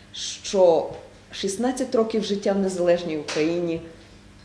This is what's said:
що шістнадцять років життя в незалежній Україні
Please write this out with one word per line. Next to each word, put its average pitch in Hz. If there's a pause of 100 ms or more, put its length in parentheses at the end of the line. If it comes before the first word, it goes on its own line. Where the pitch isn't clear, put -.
(120)
що - (420)
шістнадцять 247
років 220
життя 196
в 196
незалежній 175
Україні 165 (640)